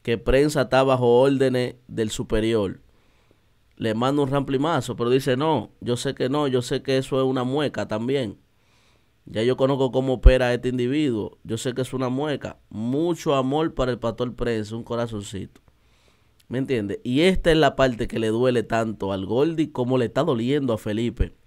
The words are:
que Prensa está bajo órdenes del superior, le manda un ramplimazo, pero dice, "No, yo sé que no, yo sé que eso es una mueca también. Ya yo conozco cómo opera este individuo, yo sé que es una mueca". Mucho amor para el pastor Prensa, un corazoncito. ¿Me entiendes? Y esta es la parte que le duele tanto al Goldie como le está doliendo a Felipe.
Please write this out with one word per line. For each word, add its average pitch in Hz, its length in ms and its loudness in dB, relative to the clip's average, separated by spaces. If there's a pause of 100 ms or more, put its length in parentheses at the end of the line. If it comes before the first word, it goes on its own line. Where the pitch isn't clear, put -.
que 117 160 -2
Prensa 139 460 2
está 131 200 4
bajo 123 360 6
órdenes 131 560 2 (120)
del 110 240 -4
superior, 110 720 0 (920)
le 110 180 -2
manda 135 300 2
un 135 60 0
ramplimazo, 139 680 0
pero 120 140 -2
dice, 131 280 2
"No, 143 340 0 (100)
yo 117 160 -2
sé 135 180 -6
que 131 140 -2
no, 147 180 0
yo 127 140 0
sé 131 220 -4
que 135 140 0
eso 135 220 -2
es 131 60 2
una 131 180 0
mueca 127 440 -2
también. 120 500 -4 (880)
Ya - 180 -4
yo 123 140 2
conozco 131 340 0
cómo 131 220 0
opera 127 400 4
este 123 160 -2
individuo, 123 760 -2
yo 110 140 -6
sé 127 160 -6
que 131 80 -4
es 127 120 -4
una 127 160 -4
mueca". 135 480 -4 (120)
Mucho 147 680 -2
amor 139 380 0
para 127 180 -2
el 117 80 -4
pastor 117 360 -4
Prensa, 113 400 -4
un 117 80 -8
corazoncito. 113 760 -8 (840)
¿Me 113 100 -6
entiendes? 123 460 -2
Y 127 180 0
esta 180 300 4
es 156 60 4
la 143 180 4
parte 123 320 0
que 113 120 -6
le 113 100 0
duele 120 340 2
tanto 110 500 -2
al 95 120 -4
Goldie 147 460 0
como 127 260 0
le 123 80 2
está 127 180 -2
doliendo 131 500 0
a 110 60 -2
Felipe. 107 560 -4 (100)